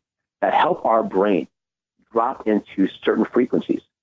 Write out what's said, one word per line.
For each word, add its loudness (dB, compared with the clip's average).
that 0
help 0
our 2
brain 0
drop -2
into 0
certain 0
frequencies -2